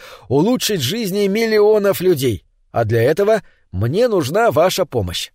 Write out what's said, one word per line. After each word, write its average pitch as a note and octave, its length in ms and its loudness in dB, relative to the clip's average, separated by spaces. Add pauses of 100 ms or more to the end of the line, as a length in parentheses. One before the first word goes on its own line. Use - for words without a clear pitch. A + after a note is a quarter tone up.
(280)
улучшить F#3+ 520 0
жизни G3+ 460 -4
миллионов G#3 760 2
людей, C3+ 440 0 (260)
а A2+ 140 -2
для A2+ 180 0
этого G3 400 2 (300)
мне B2+ 340 0
нужна G3+ 460 0
ваша E3+ 340 2
помощь. F#2 480 -6